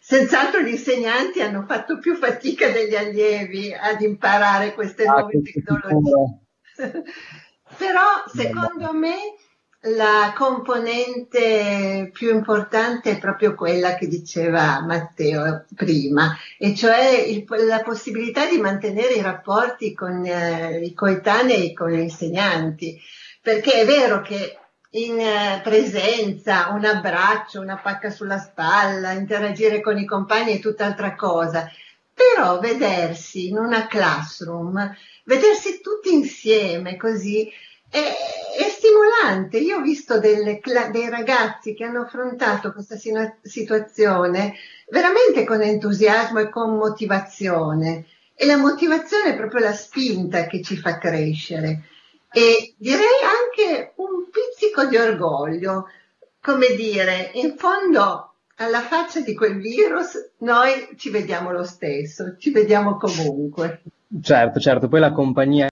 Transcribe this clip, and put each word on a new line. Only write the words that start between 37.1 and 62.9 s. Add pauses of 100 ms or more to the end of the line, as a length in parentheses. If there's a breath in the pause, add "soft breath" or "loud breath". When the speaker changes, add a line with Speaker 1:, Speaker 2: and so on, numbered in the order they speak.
Speaker 1:
è,
è
stimolante.
Io
ho
visto
delle
cla-,
dei
ragazzi
che
hanno
affrontato
questa
sinu-,
situazione (360 loud breath)
veramente
con
entusiasmo
e
con
motivazione, (280 soft breath)
e
la
motivazione
è
proprio
la
spinta
che
ci
fa
crescere, (480 soft breath)
e
direi (220)
anche
un
pizzico
di
orgoglio, (520 loud breath)
come
dire,
in
fondo (220)
alla
faccia
di
quel
virus
noi
ci
vediamo
lo
stesso,
ci
vediamo